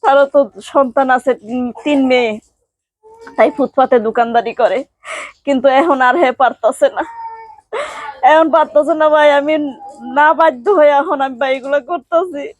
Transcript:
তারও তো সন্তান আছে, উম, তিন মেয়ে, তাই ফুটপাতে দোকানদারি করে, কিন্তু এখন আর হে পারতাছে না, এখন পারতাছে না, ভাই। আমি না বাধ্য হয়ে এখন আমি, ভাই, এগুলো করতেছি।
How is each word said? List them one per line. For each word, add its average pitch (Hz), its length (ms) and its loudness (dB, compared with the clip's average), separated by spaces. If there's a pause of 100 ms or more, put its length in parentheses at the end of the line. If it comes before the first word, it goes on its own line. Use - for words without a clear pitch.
তারও 277 240 4
তো 277 240 0 (120)
সন্তান 262 480 0
আছে, 254 320 0
উম, 247 300 -6 (120)
তিন 285 240 2
মেয়ে, 240 320 0 (960)
তাই - 160 2
ফুটপাতে 254 480 0
দোকানদারি 226 540 -2
করে, 226 300 0 (600)
কিন্তু 269 220 -2
এখন 269 340 0
আর 247 140 2
হে 311 160 2
পারতাছে 247 580 0
না, - 120 -8 (1200)
এখন 311 300 4
পারতাছে 302 420 0
না, 311 160 0
ভাই। 302 220 4
আমি 285 260 0 (560)
না 302 200 4
বাধ্য 294 360 0
হয়ে 302 200 4
এখন 285 320 0
আমি, 269 160 -6
ভাই, 262 180 -2
এগুলো 277 260 -4
করতেছি। 330 800 -4